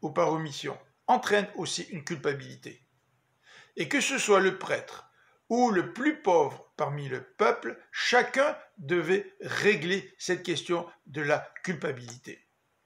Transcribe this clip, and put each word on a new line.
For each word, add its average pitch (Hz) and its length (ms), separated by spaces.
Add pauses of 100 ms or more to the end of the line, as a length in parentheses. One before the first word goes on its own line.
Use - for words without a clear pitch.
ou 160 80
par 160 220
omission, 156 440 (300)
entraîne 208 480
aussi 170 380
une 156 120
culpabilité. 135 800 (920)
Et 165 120
que 269 140
ce 277 160
soit 202 220
le 190 180
prêtre - 480 (440)
ou 240 220
le 175 220
plus 302 280
pauvre 160 560
parmi 143 320
le 127 140
peuple, - 580 (100)
chacun 247 640 (220)
devait 175 640
régler 175 800
cette 180 240
question 170 440 (200)
de 147 140
la 147 300 (120)
culpabilité. 139 840 (380)